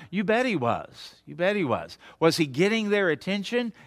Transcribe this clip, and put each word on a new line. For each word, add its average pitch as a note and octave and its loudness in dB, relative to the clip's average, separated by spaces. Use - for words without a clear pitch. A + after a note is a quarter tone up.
You F#3+ -2
bet A3 2
he A#3 0
was. A#2 -4
You C#3+ -14
bet F3+ 0
he G3 0
was. F2+ -4
Was D#3+ 6
he E3 2
getting G3+ 0
their G3+ 2
attention? G3+ -2